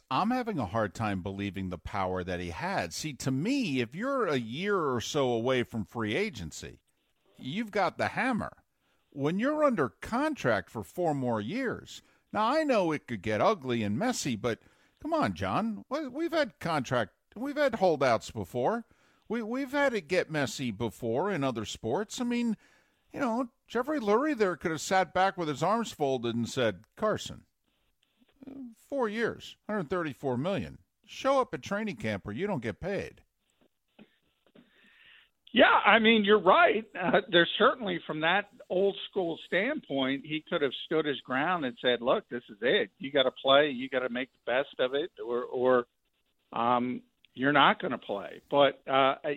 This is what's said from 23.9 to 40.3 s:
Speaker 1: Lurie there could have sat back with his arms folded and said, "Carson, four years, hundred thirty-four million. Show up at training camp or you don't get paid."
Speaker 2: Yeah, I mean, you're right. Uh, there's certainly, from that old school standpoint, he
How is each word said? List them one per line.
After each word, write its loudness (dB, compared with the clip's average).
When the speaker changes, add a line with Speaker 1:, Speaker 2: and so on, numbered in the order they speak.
Speaker 1:
Lurie 2
there 2
could -2
have -6
sat 2
back 2
with -2
his -4
arms 0
folded 0
and 0
said, 0
"Carson, -4
four -2
years, -4
hundred -4
thirty-four -2
million. -4
Show 0
up -2
at -8
training -4
camp -4
or -6
you -4
don't -2
get -6
paid." -6
Speaker 2:
Yeah, 6
I 8
mean, 6
you're 6
right. 6
Uh, 2
there's 4
certainly, 2
from -6
that 0
old 0
school -4
standpoint, -2
he -6